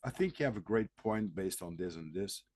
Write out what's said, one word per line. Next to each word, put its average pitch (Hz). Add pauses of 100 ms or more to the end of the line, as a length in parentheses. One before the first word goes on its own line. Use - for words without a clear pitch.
I 135
think 180
you 147
have 120
a 104
great 110 (100)
point 107
based 95
on 85
this 87
and 80
this 95 (140)